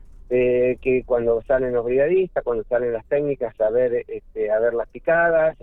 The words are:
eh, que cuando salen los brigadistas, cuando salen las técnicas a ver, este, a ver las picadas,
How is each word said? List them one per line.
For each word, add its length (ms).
eh, 520
que 240
cuando 380
salen 300
los 120
brigadistas, 580
cuando 220
salen 280
las 140
técnicas 540
a 80
ver, 380
este, 440
a 80
ver 140
las 160
picadas, 720